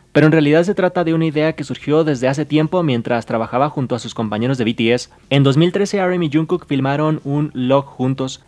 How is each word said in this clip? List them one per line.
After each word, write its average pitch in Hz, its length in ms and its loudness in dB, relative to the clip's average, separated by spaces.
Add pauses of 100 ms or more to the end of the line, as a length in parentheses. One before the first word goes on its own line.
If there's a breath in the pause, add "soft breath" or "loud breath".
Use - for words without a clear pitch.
(140 soft breath)
pero 147 120 6
en 156 60 6
realidad 156 320 4
se 196 100 0
trata 180 300 0
de 160 100 0
una 165 120 0
idea 156 280 0
que 156 100 -10
surgió 147 400 0
desde 131 240 0
hace 135 180 0
tiempo 156 360 0
mientras 120 460 -2
trabajaba 120 420 -2
junto 131 240 -4
a 120 60 -4
sus - 160 -12
compañeros 113 420 -2
de 120 60 -2
B 113 100 0
T 117 200 2
S. 123 160 -2 (200 soft breath)
En 139 140 4
dos 135 140 4
mil 175 140 4
trece, 202 260 -2
R 180 180 0
M 175 100 -2
y 147 60 -4
Jungkook 160 340 -2
filmaron 143 580 -2
un 147 300 -4
vlog 131 320 0
juntos. 131 640 -6